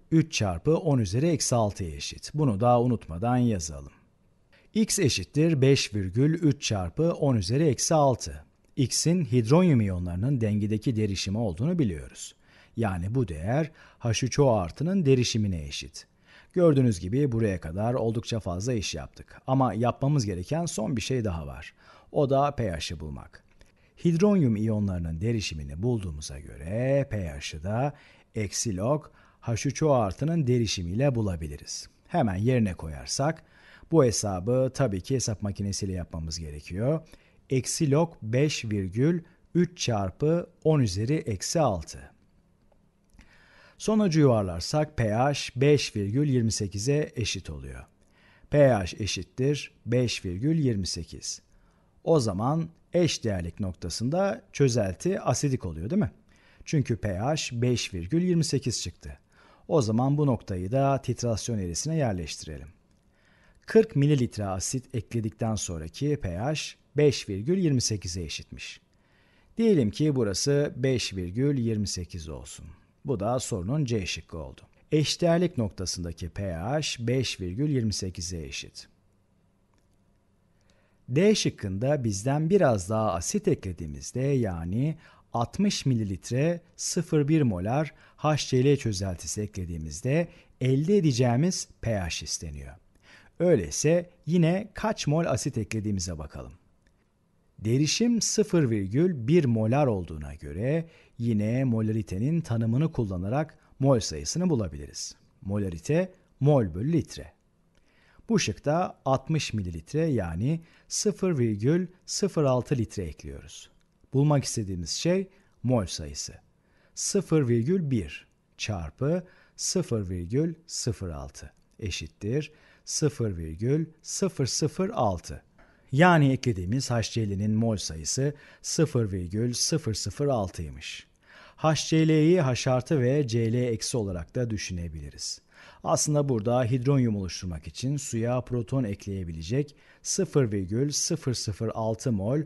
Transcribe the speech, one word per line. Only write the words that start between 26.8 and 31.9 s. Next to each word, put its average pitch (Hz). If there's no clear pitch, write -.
P 98
H'ı 73
da 117
eksi 104
log 127
H 117
üç -
O 156
artı'nın 135
derişimiyle 117
bulabiliriz. 80